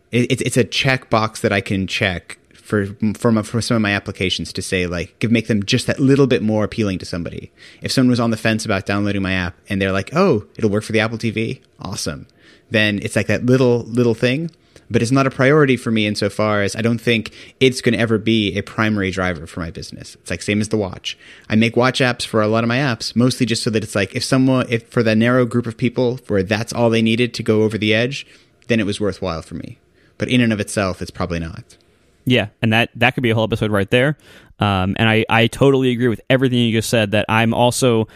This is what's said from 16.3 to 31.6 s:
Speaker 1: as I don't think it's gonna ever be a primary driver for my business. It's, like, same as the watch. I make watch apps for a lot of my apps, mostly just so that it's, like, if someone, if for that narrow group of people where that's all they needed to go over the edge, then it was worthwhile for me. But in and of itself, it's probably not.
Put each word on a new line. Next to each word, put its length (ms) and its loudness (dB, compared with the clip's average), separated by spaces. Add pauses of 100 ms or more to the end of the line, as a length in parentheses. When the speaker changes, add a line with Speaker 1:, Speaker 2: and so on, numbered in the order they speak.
Speaker 1:
as 120 -2
I 60 -8
don't 180 0
think 340 -2 (280)
it's 220 2
gonna 160 2
ever 180 2
be 400 2
a 60 -2
primary 480 -2
driver 360 -4
for 140 -10
my 100 -8
business. 440 -16
It's, 160 -14
like, 100 -6
same 220 0
as 80 -4
the 80 0
watch. 400 -8 (320)
I 60 2
make 200 2
watch 240 2
apps 260 -2
for 140 0
a 80 2
lot 160 0
of 40 -2
my 100 0
apps, 360 -4
mostly 300 2
just 180 -2
so 60 -2
that 160 -2
it's, 100 -10
like, 220 -2
if 80 -6
someone, 460 2
if 180 -4
for 140 0
that 160 2
narrow 260 4
group 220 -2
of 100 -8
people 420 -2 (100)
where 140 2
that's 300 -2
all 160 2
they 140 4
needed 320 2
to 80 -6
go 200 2
over 140 0
the 160 2
edge, 340 -2 (420)
then 120 2
it 60 2
was 160 0
worthwhile 400 -4
for 140 -14
me. 220 -12 (380)
But 140 -4
in 100 4
and 120 4
of 80 -2
itself, 420 -2
it's 80 -10
probably 300 -4
not. 360 -12 (500)